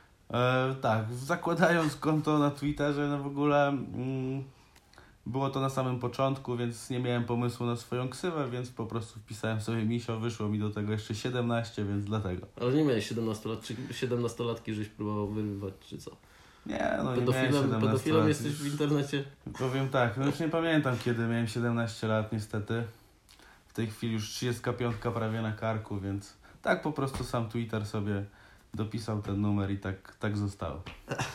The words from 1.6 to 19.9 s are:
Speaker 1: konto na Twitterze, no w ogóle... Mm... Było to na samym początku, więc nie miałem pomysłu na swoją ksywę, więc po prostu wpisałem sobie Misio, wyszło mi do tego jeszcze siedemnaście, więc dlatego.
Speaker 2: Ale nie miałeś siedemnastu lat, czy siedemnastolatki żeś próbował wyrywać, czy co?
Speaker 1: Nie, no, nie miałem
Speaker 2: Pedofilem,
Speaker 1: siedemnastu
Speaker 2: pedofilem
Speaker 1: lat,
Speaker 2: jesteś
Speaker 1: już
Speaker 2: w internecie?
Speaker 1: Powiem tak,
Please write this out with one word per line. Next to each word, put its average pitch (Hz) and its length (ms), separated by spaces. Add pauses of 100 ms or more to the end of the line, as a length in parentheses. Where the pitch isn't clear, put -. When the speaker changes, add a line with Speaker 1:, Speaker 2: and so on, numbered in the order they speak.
Speaker 1:
konto 151 440
na 143 120
Twitterze, 143 560
no 143 160
w 139 40
ogóle... 143 400
Mm... 131 760 (800)
Było 135 240
to 135 100
na 135 100
samym 131 300
początku, 123 580
więc 120 320
nie 123 100
miałem 120 240
pomysłu 120 420
na 120 100
swoją 123 340
ksywę, 151 400
więc 123 200
po 117 160
prostu 110 340
wpisałem 110 420
sobie 113 240
Misio, 117 340
wyszło 107 300
mi 104 100
do 104 100
tego 104 220
jeszcze 107 240
siedemnaście, 117 680
więc 101 200
dlatego. 101 420 (140)
Speaker 2:
Ale 123 120
nie 156 100
miałeś 117 260
siedemnastu 113 400
lat, 110 120
czy 113 140 (160)
siedemnastolatki 120 840
żeś 104 140
próbował 104 400
wyrywać, 104 520
czy - 180
co? - 140 (540)
Speaker 1:
Nie, - 320
no, - 60
nie - 0
miałem 127 160
Speaker 2:
Pedofilem, 131 340
Speaker 1:
siedemnastu 120 340
Speaker 2:
pedofilem 156 320
Speaker 1:
lat, 156 80
Speaker 2:
jesteś 147 200
Speaker 1:
już 147 140
Speaker 2:
w 143 100
internecie? 147 520 (340)
Speaker 1:
Powiem 131 320
tak, 120 280